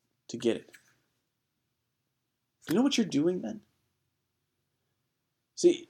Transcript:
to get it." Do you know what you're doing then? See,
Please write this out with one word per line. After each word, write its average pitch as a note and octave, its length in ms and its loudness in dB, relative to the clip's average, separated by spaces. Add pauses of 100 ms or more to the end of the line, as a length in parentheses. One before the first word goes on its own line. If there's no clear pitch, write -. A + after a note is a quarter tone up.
(300)
to A#2 80 -10
get A#2 180 0
it." - 160 -16 (1900)
Do D3 80 -4
you - 20 2
know A#3+ 80 4
what C#4+ 140 2
you're A3+ 80 2
doing E3 360 0
then? G#3 200 -10 (1900)
See, - 340 2